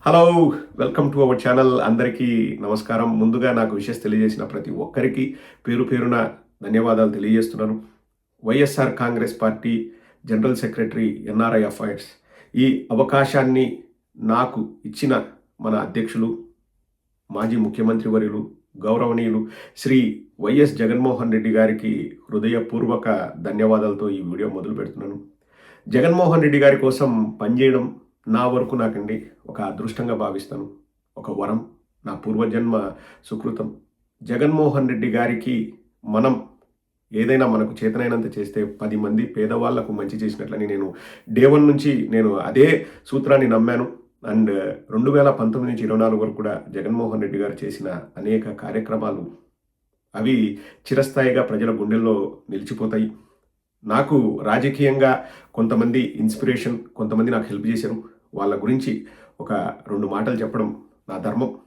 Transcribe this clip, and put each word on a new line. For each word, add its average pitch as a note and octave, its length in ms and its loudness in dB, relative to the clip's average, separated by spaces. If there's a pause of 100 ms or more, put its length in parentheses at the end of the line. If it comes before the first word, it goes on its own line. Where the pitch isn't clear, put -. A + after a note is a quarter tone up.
Hello, E3+ 440 6 (280)
welcome C#3 320 0
to C#3+ 40 -4
our C3 200 4
channel. B2+ 440 4
అందరికీ A#2 800 0
నమస్కారం. A2 560 -2
ముందుగా A#2+ 340 2
నాకు A2 240 0
విషెస్ G2+ 260 -6
తెలియజేసిన G#2+ 420 0
ప్రతి - 260 -10
ఒక్కరికి C3 680 -4 (320)
పేరు B2 160 0
పేరున A#2+ 460 0 (320)
ధన్యవాదాలు A2 500 2
తెలియజేస్తున్నాను. A2 720 0 (640)
వైఎస్ఆర్ C3 520 2
కాంగ్రెస్ A#2 460 -4
పార్టీ A2+ 480 -2 (360)
జనరల్ A2+ 300 0
సెక్రటరీ A2+ 720 -4
ఎన్ఆర్ఐ A2+ 340 2
అఫైర్స్. G2+ 420 -6 (520)
ఈ C3 340 2
అవకాశాన్ని C3 920 2 (340)
నాకు A2+ 560 -2 (140)
ఇచ్చిన B2 380 -2 (360)
మన A2 140 -2
అధ్యక్షులు, A2 640 -4 (920)
మాజీ A2+ 260 -2
ముఖ్యమంత్రి A2 520 0
వర్యులు, G#2+ 420 -2 (340)
గౌరవనీయులు A2+ 640 0 (280)
శ్రీ C3 500 0 (140)
వైఎస్ C#3 360 4
జగన్మోహన్ A#2+ 560 0
రెడ్డి A2 180 0
గారికి A2 680 0 (120)
హృదయపూర్వక A2 1080 -2
ధన్యవాదాలతో G#2 720 0
ఈ F#2+ 120 -6
వీడియో F2+ 260 -4
మొదలు E2+ 260 -8
పెడుతున్నాను. - 480 -10 (680)
జగన్మోహన్ E3 540 4
రెడ్డి C#3+ 160 4
గారి C#3 180 8
కోసం B2+ 680 0
పనిచేయడం B2 520 2 (340)
నా A#2+ 200 2
వరకు B2+ 280 0
నాకండి A2 500 -4 (200)
ఒక - 140 -12
అదృష్టంగా A2 540 -6
భావిస్తాను, G#2+ 560 -8 (480)
ఒక G#2+ 220 -8
వరం, A2 260 -4 (400)
నా - 80 -10
పూర్వజన్మ A2 760 -2 (320)
సుకృతం. - 520 -8 (460)
జగన్మోహన్ C#3 640 2
రెడ్డి A#2 220 -2
గారికి A#2 640 -2 (300)
మనం A2+ 400 0 (680)
ఏదైనా B2 340 2
మనకు G#2+ 280 0 (100)
చేతనైనంత A2+ 540 -2
చేస్తే G#2 260 -4
పది G#2+ 320 -6
మంది G#2+ 300 0
పేదవాళ్లకు A#2 640 -2
మంచి G2+ 240 -6
చేసినట్లని G#2+ 500 -6
నేను G2 280 -4 (360)
డే A#2+ 160 8
వన్ D3 200 8
నుంచి C#3+ 420 2
నేను A2 280 2
అదే C3 500 4 (200)
సూత్రాన్ని C3+ 420 2
నమ్మాను. A#2 440 2 (380)
And G#2+ 200 4 (400)
రెండు A#2+ 200 2
వేల C#3 200 6
పంతొమ్మిది B2 440 -2
నుంచి A2 120 -4
ఇరవై A2 120 0
నాలుగు A2 220 2
వరకు G#2+ 140 -2
కూడా G#2 340 -6
జగన్మోహన్ A2 540 -4
రెడ్డి G2 160 -4
గారు G2+ 260 -6
చేసిన F2+ 360 -8 (160)
అనేక G#2+ 360 -2
కార్యక్రమాలు G#2 800 -6 (840)
అవి A2 440 0 (340)
చిరస్థాయిగా C3 500 2
ప్రజల A2 280 -2
గుండెల్లో A2 680 0 (140)
నిలిచిపోతాయి. A2 600 -4 (720)
నాకు A#2+ 580 0
రాజకీయంగా C3 840 2 (300)
కొంతమంది A2+ 460 2
ఇన్స్పిరేషన్, A#2 760 -2 (180)
కొంతమంది A2 340 0
నాకు A2 140 -2
హెల్ప్ G2+ 220 -8
చేశారు. A2+ 520 -6 (160)
వాళ్ళ G2+ 280 -2
గురించి B2 440 -2 (340)
ఒక - 120 -8
రెండు G2 540 -4
మాటలు A2 280 -2
చెప్పడం A2 480 -4 (260)
నా F#2+ 100 -10
ధర్మం. A2 360 -4 (120)